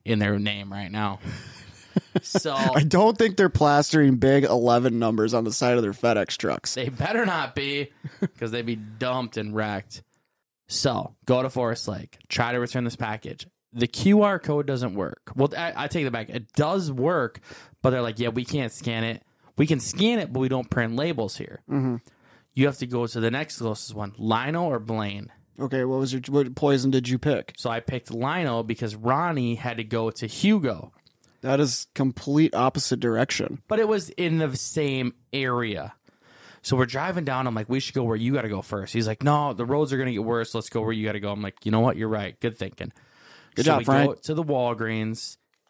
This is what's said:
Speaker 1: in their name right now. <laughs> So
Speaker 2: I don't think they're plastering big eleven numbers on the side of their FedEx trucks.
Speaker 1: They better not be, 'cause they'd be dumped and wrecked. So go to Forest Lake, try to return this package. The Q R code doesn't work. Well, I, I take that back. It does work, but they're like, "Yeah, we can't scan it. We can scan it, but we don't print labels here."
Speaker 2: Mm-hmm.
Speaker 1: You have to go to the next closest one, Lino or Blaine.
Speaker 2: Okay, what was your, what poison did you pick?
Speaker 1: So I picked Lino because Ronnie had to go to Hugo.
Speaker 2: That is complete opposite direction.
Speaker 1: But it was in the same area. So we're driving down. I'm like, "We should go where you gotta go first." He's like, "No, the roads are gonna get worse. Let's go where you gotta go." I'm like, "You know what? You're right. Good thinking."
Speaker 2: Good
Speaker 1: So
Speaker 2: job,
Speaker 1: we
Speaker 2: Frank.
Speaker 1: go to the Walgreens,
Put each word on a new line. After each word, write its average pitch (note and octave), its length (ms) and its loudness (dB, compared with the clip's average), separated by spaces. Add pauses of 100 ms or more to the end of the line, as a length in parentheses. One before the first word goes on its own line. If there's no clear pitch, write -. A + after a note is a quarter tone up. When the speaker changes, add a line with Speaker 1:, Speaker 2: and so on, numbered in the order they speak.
Speaker 1:
in A2+ 140 2
their G#2 200 2
name G2+ 320 -4
right G2 180 -8
now. G2+ 340 -4
<laughs> - 60 -8 (920)
So D#3+ 320 -4
Speaker 2:
I C3+ 300 4
don't G3 340 6
think G#3+ 200 4
they're F#3+ 120 6
plastering D3 680 6
big C3+ 300 6
eleven A#2+ 540 4
numbers A2+ 340 2
on A2+ 100 2
the A2 80 -2
side B2 260 2
of A#2+ 40 4
their G#2 120 2
FedEx G#2+ 440 0
trucks. - 360 -4
Speaker 1:
They B2+ 160 -4
better F#3 360 0
not D#3 300 -2
be, C#3+ 340 -4 (500)
'cause A2+ 120 -4
they'd A#2+ 140 -4
be A#2 100 -2
dumped A2+ 640 -4
and G#2 180 -4
wrecked. G#2 460 -4 (640)
So - 480 -2 (100)
go B2+ 160 4
to C3 80 -2
Forest A#2 380 -2
Lake, - 300 -8 (100)
try A#2+ 240 -2
to B2 80 -2
return A#2+ 240 -2
this A#2 120 -4
package. - 520 -8 (260)
The A#2+ 140 0
Q G#3 360 6
R G3 160 2
code D3 260 -2
doesn't B2 300 -2
work. - 400 -6
Well, C#3 220 4
I, E3+ 180 -4
I C#3+ 120 -4
take D#3 180 -2
that B2+ 60 -2
back. A2+ 180 -6
It A#2+ 240 -10
does D#3+ 380 0
work, C3+ 500 0 (400)
but C3 100 2
they're B2+ 100 0
like, A2+ 180 -4
"Yeah, A#2+ 100 0
we A#2+ 160 -2
can't C3 260 -4
scan A2+ 320 -4
it. A2+ 180 -4 (360)
We D3+ 100 4
can D3+ 120 2
scan A3 400 0
it, D3 120 -4
but B2 80 -2
we C3 100 0
don't B2+ 200 -2
print A2+ 260 -2
labels C3 420 -4
here." - 320 -14
Speaker 2:
Mm-hmm. C3 280 0 (560)
Speaker 1:
You C3 140 2
have C3+ 100 -4
to B2+ 100 -8
go A#2+ 200 -2
to A#2 120 -8
the A2+ 120 2
next C#3+ 260 -6
closest A2 360 -6
one, G#2 240 -8
Lino B2 520 0
or B2 100 -2
Blaine. G#2+ 520 -6 (280)
Speaker 2:
Okay, C3 240 -2
what C3 160 0
was C3 140 -2
your, C3 160 -4
what C3+ 260 2
poison C3+ 360 2
did B2+ 180 2
you B2+ 100 0
pick? C3+ 380 -2
Speaker 1:
So - 120 -4
I A#2 120 -4
picked - 320 -8
Lino B2+ 500 -2
because A2 320 -6
Ronnie B2+ 600 0
had A#2 220 -6
to A2+ 60 -4
go A2+ 280 -2
to - 160 -8
Hugo. C#3+ 640 0 (500)
Speaker 2:
That C3+ 180 2
is C3+ 340 0
complete C#3+ 600 2
opposite B2+ 440 0
direction. A#2 680 -2
Speaker 1:
But G#3+ 120 0
it A3 80 2
was G3+ 220 -2
in E3 300 0
the C#3 180 0
same C3+ 560 -2 (180)
area. B2 640 -2 (720)
So - 120 0
we're B2+ 120 4
driving E3 360 -2
down. C3 220 -2
I'm A#2+ 80 -2
like, A2 160 -4
"We C3 120 0
should - 120 -8
go C3+ 100 0
where A2+ 120 0
you A#2 180 0
gotta A#2 160 -2
go G2 140 -4
first." G2 300 -6
He's A2+ 140 0
like, A2 140 -4
"No, D3 320 2
the A#2 120 -6
roads C#3 280 0
are C3+ 40 0
gonna B2+ 160 -2
get G#2+ 100 -2
worse. A#2 320 -2
Let's A2+ 140 -6
go A#2 120 -2
where A2 120 0
you G#2+ 120 -2
gotta G#2 140 -4
go." G2+ 120 -4
I'm G#2 120 -6
like, G2 220 -10
"You G#2+ 60 0
know A2 100 6
what? B2 160 2
You're A2 120 -2
right. G2+ 300 -4
Good A#2 180 -4
thinking." - 340 -10 (640)
Speaker 2:
Good B2 120 0
Speaker 1:
So D#3 60 6
Speaker 2:
job, C#3+ 80 4
Speaker 1:
we A#2 60 -4
Speaker 2:
Frank. C#3 240 4
Speaker 1:
go C#3 60 -4
to - 180 -6
the E3 100 -2
Walgreens, A2+ 920 -2 (320)